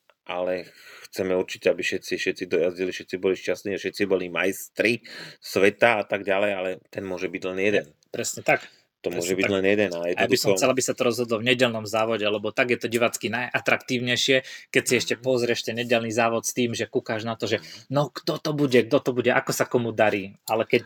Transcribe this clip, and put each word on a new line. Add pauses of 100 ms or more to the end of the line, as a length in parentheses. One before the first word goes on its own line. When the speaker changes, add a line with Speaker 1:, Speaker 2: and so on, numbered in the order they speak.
(240)
Speaker 1:
ale (340)
chceme
určite,
aby
všetci,
všetci
dojazdili,
všetci
boli
šťastní,
všetci
boli
majstri (340)
sveta
a
tak
ďalej,
ale (160)
ten
môže
byť
len
jeden. (240)
Speaker 2:
Presne
tak. (320)
Speaker 1:
To
Speaker 2:
Presne
Speaker 1:
môže
byť
Speaker 2:
tak.
Speaker 1:
len
jeden
a
Speaker 2:
A
ja
by
som
Speaker 1:
jednoducho
Speaker 2:
chcel,
aby
sa
to
rozhodlo
v
nedeľnom
závode,
lebo
tak
je
to
divácky
najatraktívnejšie, (240)
keď
si
Speaker 1:
Mhm.
Speaker 2:
ešte
pozrieš
ten
nedeľný
závod
s
tým,
že
kúkáš
na
to,
že
Speaker 1:
Mhm. (220)
Speaker 2:
no
kto
to
bude,
kto
to
bude,
ako
sa
komu
darí.
Ale
keď,